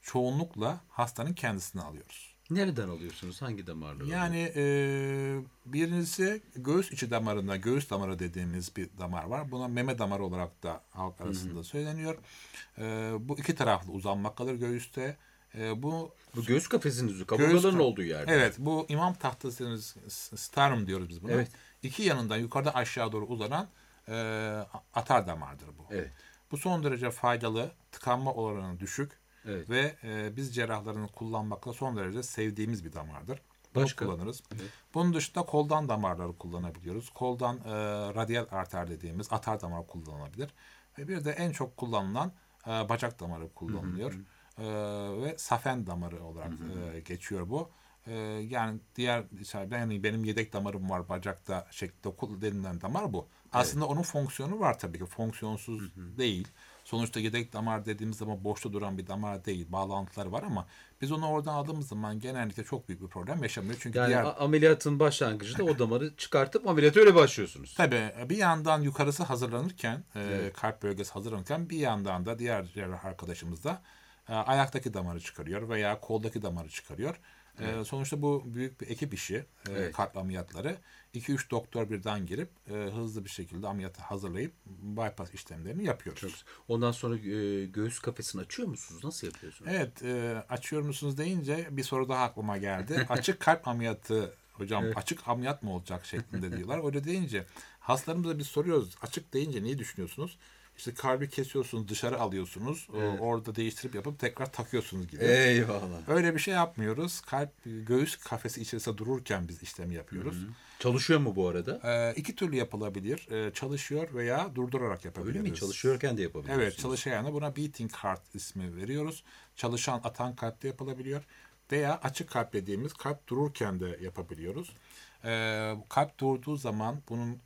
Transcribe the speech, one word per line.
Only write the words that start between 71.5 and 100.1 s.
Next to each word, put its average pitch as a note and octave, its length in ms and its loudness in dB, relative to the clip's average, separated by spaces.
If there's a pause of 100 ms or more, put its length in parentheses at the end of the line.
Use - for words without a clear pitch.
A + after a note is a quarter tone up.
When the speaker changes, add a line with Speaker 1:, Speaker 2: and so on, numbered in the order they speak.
Speaker 1:
bir E3 80 -2
yandan G2 480 2
da A2+ 120 -2
diğer A#2 260 0
cerrah F#2 400 -6
arkadaşımız F2 600 -8
da, E3+ 180 -2 (460)
e, A2+ 60 -6
ayaktaki C3 600 2
damarı F2 260 -2
çıkarıyor F#2+ 480 -6
veya G#2+ 320 2
koldaki A2 420 -2
damarı E2+ 260 -4
çıkarıyor. G#2 460 -6 (460)
E, A2+ 80 -6
Speaker 2:
Evet. A2 180 -4
Speaker 1:
sonuçta C#3 360 -4
bu C#3+ 240 2
büyük B2 340 -6
bir - 100 -8
ekip C#3 240 -4
işi, F3+ 220 -4
e, C#3+ 80 -4 (280)
Speaker 2:
Evet. F#2+ 240 -2
Speaker 1:
kalp G2+ 200 -2
ameliyatları. F#2 600 -4 (360)
İki B2 200 -4
üç - 180 -2
doktor A2+ 400 -2
birden G#2 360 -2
girip, C3 240 -4 (200)
e, - 20 -8
hızlı G#2 520 -4
bir G2 60 -12
şekilde F2+ 380 -8
ameliyatı F#2+ 340 -6
hazırlayıp G2 500 -4 (140)
bypass G2+ 680 -6
işlemlerini G2 500 -8
yapıyoruz. - 360 -2
Speaker 2:
Çok F#2+ 100 -6
güzel. - 140 -14 (240)
Ondan A#2+ 240 4
sonra, A#2+ 240 -2
e, G2+ 500 0
göğüs G#2+ 320 -2
kafesini - 440 -6
açıyor A3 260 -4
musunuz? E2 360 -10
Nasıl D3+ 220 -6
yapıyorsunuz? - 480 -10
Speaker 1:
Evet, C#3 280 -2
e, A#2 460 -2
açıyor C#3 340 -2
musunuz C#3+ 360 -2
deyince D#3+ 520 0
bir C#3 120 -2
soru C3 260 0
daha B2+ 160 2
aklıma G#2+ 340 -2
geldi. G2 480 0
Speaker 2:
<laughs> - 20 -10
Speaker 1:
Açık B2+ 320 2
kalp E3 280 4
ameliyatı, A2+ 640 0 (200)
"Hocam G2+ 320 0
Speaker 2:
Evet. A2 120 0
Speaker 1:
açık A#2+ 320 -4
ameliyat B2 340 0
mı G#2+ 120 -4
olacak?" F2+ 320 -6
şeklinde F3+ 460 -4
Speaker 2:
<laughs> - 40 -4
Speaker 1:
diyorlar. D3 300 -2
Öyle C#3+ 180 0
deyince D3 420 0 (340)
hastalarımıza D#3+ 580 2
biz C#3+ 80 -4
soruyoruz. D3 560 2
"Açık - 320 -8
deyince C3+ 280 0
neyi C3 160 -2
düşünüyorsunuz?" A#2 600 -6 (380)